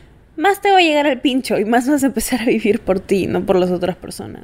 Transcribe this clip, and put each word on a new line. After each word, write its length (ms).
más 260
te 100
va 80
a 20
llegar 240
al 160
pincho 380
y 60
más 220
vas 160
a 40
empezar 340
a 40
vivir 340
por 200
ti, 280
no 180
por 100
las 140
otras 260
personas. 480